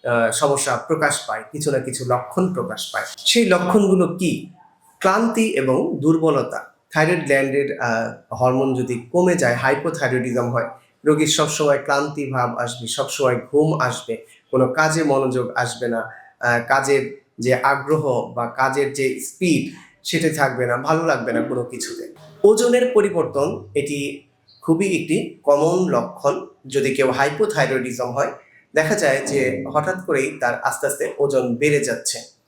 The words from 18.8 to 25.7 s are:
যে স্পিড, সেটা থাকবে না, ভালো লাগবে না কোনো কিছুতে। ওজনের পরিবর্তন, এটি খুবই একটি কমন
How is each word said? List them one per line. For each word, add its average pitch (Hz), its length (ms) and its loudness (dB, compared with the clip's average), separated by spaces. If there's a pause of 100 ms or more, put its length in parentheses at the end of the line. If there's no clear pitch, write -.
যে 131 260 -2
স্পিড, - 540 -2 (300)
সেটা 160 320 0
থাকবে 127 300 0
না, 120 120 0
ভালো 160 280 0
লাগবে 123 280 -2
না 117 80 0
কোনো 123 220 -4
কিছুতে। - 500 -12 (300)
ওজনের 240 500 6
পরিবর্তন, 175 720 0 (100)
এটি 139 480 -4 (380)
খুবই 175 400 2
একটি - 420 -4
কমন 160 460 4